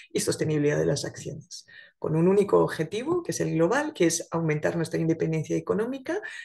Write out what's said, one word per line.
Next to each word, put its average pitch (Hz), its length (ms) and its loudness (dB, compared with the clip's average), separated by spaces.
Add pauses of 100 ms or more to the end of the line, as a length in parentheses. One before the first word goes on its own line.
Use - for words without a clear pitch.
(100)
y - 80 -2
sostenibilidad 151 600 0
de 156 80 0
las 151 180 0
acciones. - 600 -12 (340)
Con 156 180 -2
un 165 100 4
único 196 320 6
objetivo, 220 640 0
que - 80 -6
es - 100 -4
el 160 140 -2
global, 247 380 2
que 175 140 4
es - 260 0
aumentar 165 420 0
nuestra 165 240 -2
independencia 165 580 0
económica 262 640 -2 (240)